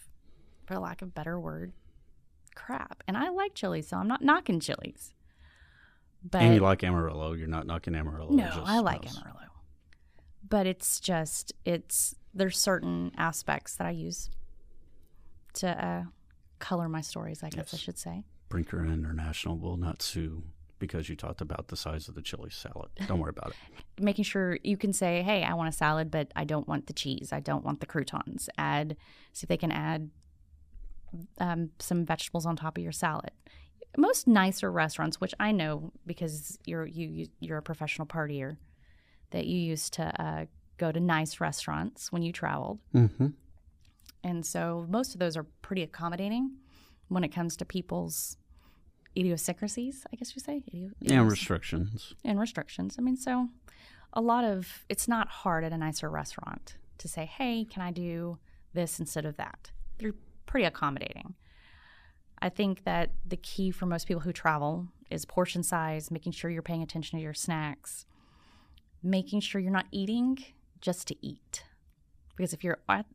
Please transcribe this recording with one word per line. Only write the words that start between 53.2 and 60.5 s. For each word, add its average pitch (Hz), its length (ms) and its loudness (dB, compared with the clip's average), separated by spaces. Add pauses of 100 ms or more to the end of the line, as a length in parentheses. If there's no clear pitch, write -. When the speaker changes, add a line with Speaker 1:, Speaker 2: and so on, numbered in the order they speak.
Speaker 1:
a 226 80 0
lot 233 220 6
of, 190 460 -2
it's - 180 -2
not 226 220 2
hard 165 340 0
at 160 80 -2
a 165 60 -2
nicer 156 320 -2
restaurant - 680 -8 (220)
to - 80 -8
say, 160 180 -6
"Hey, 233 400 -2
can 190 160 -8
I 180 100 -2
do 170 460 -4 (360)
this 170 260 -2
instead 151 260 -2
of 151 120 -6
that?" - 340 -10 (260)
They're 214 160 -2 (320)
pretty 247 200 4